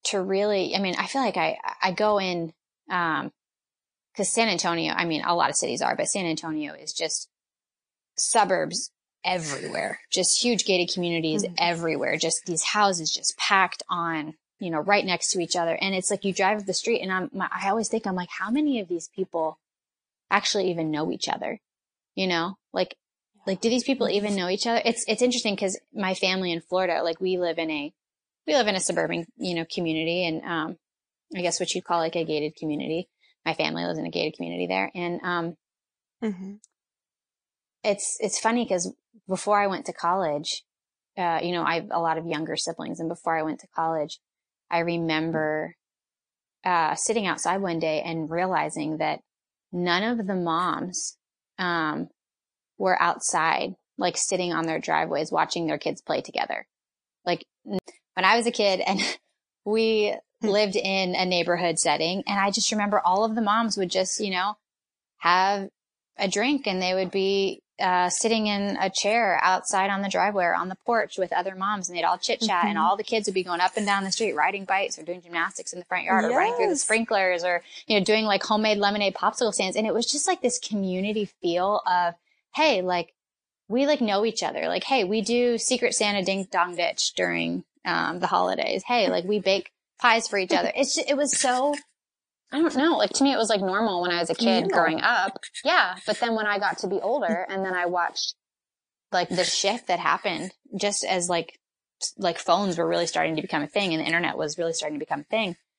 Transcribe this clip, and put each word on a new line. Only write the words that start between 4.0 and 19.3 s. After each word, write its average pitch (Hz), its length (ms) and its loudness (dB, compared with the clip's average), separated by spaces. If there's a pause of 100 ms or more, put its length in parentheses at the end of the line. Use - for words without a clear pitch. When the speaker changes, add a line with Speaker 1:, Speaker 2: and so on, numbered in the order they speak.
Speaker 1:
'cause 196 160 -2
San 226 160 2
Antonio, 170 460 0
I 175 100 2
mean, 160 200 -2
a 175 100 2
lot 170 160 4
of 147 60 -2
cities - 260 -2
are, 123 140 2
but 156 120 0
San 190 180 -2
Antonio 156 480 -4
is 156 180 -12
just - 360 -4 (880)
suburbs 175 760 0 (320)
everywhere, 165 720 -4 (120)
just - 320 2
huge 240 220 2
gated 180 300 2
communities 170 500 0
Speaker 2:
Mm-hmm. 180 140 -6
Speaker 1:
everywhere, 165 580 0
just 160 300 -2
these 165 160 -2
houses 190 500 0
just - 240 -4
packed 190 540 2
on, 165 440 -4 (260)
you 180 100 -4
know, 160 80 0
right 196 260 2
next 180 280 -2
to 185 80 -2
each 170 160 -2
other. 170 240 0
And 190 140 0
it's 185 160 -2
like, 202 140 -2
you 196 80 0
drive 202 280 2
up 196 60 -12
the 190 60 -2
street 226 300 0
and 190 100 -2
I'm, 185 200 -2
my, 190 200 -4
I 185 160 -4
always 214 200 0
think, 226 180 -2
I'm 185 80 -2
like, 180 160 -4
"How 196 200 -6
many 285 300 2
of 185 80 -6
these 170 200 -6
people 165 500 -4 (720)